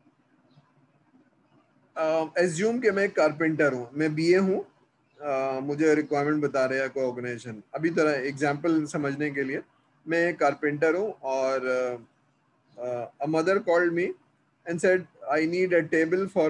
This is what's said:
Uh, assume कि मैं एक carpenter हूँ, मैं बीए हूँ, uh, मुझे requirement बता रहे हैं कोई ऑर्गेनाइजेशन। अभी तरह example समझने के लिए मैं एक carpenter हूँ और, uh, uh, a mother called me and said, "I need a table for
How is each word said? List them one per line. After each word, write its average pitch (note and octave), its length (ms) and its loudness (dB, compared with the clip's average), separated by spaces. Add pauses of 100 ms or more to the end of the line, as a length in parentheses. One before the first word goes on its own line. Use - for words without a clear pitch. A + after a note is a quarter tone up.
(2000)
Uh, D#3+ 320 0 (160)
assume G#3 380 0
कि A3 100 2
मैं G3 120 0
एक G3 120 -2
carpenter D#3 580 2
हूँ, B2 200 -6
मैं D3+ 220 -2
बीए E3+ 240 4
हूँ, G3 200 2 (600)
uh, C3+ 440 -2
मुझे D3 320 2
requirement D3+ 480 0
बता C3+ 220 0
रहे C3+ 140 0
हैं C3+ 100 -2
कोई C3 140 -4
ऑर्गेनाइजेशन। A#2+ 580 -6 (140)
अभी D#3 160 0
तरह D3+ 360 0
example D3 580 0
समझने D3 460 -4
के C#3 120 -4
लिए C3+ 180 -6 (440)
मैं E3 220 0
एक E3 120 -4
carpenter D3 560 2
हूँ G3+ 160 -2
और, C3+ 460 -2 (140)
uh, B2+ 260 -2 (800)
uh, A#2+ 280 -6 (160)
a D3 140 -2
mother E3+ 220 2 (120)
called E3+ 280 2
me F3+ 80 0 (600)
and E3+ 200 -4
said, F#3 220 2 (240)
"I D3+ 80 2 (140)
need F#3 260 2
a - 20 6 (140)
table E3+ 400 2
for D#3+ 140 4